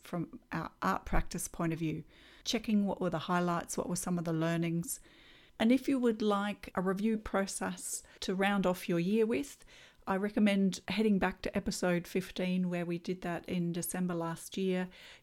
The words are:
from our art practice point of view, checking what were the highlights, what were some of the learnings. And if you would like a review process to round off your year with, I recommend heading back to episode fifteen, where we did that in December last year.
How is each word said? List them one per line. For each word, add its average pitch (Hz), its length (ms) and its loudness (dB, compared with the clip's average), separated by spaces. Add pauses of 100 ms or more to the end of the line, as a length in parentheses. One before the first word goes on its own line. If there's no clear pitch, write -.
from - 360 -6 (120)
our 165 200 -6 (100)
art 190 240 -2
practice - 420 0
point 165 260 -2
of 156 40 -4
view, 156 260 -4 (400)
checking 208 440 0
what - 120 -2
were 175 120 0
the 160 80 -2
highlights, 175 580 0
what - 100 -2
were 175 80 -2
some 180 220 -2
of 165 80 -4
the 170 80 0
learnings. 165 680 0 (600)
And 226 120 6
if 262 160 4
you 277 120 2
would 233 240 2
like 202 500 0
a 190 80 0
review 202 380 0
process 190 840 -4 (200)
to 196 120 -2
round 196 320 2
off 180 240 0
your 170 100 4
year 214 280 4
with, 269 360 -2 (420)
I 190 120 0
recommend 196 720 4
heading 208 280 4
back 185 260 0
to - 120 -4
episode 175 520 0
fifteen, 180 600 -2
where 175 160 -2
we 175 120 -2
did 180 240 -6
that 170 240 -4
in 175 260 0
December 175 420 -2
last 165 440 -6
year. 185 320 0 (340)